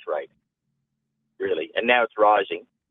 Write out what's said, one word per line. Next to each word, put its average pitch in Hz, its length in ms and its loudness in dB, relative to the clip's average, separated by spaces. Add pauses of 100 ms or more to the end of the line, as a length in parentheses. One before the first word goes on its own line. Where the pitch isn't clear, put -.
rate, 78 220 -6 (1080)
really, 85 380 -4
and 113 100 -4
now 123 180 2
it's 113 140 -4
rising. 104 480 2 (260)